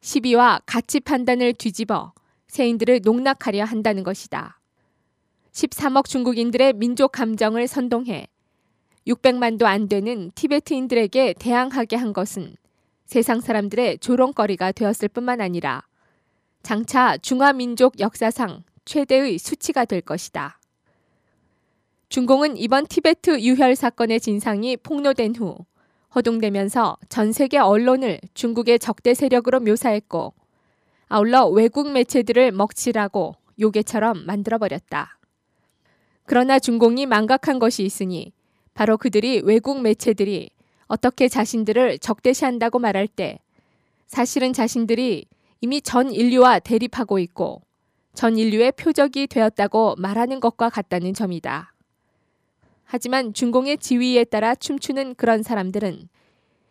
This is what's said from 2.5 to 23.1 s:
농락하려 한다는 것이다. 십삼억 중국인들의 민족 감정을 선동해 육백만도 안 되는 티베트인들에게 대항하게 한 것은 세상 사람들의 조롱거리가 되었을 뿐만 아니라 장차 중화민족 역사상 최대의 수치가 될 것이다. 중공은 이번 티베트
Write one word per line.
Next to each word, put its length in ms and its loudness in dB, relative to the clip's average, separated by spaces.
농락하려 640 0
한다는 400 -2
것이다. 560 -10
십삼억 580 -2
중국인들의 640 0
민족 380 0
감정을 540 -2
선동해 640 -6
육백만도 600 2
안 220 0
되는 460 -4
티베트인들에게 1040 0
대항하게 580 -2
한 160 -4
것은 440 -8
세상 360 0
사람들의 580 -2
조롱거리가 720 0
되었을 360 -2
뿐만 320 -6
아니라 420 -6
장차 560 0
중화민족 840 2
역사상 640 -4
최대의 540 0
수치가 460 -4
될 160 -4
것이다. 580 -10
중공은 480 2
이번 300 0
티베트 540 0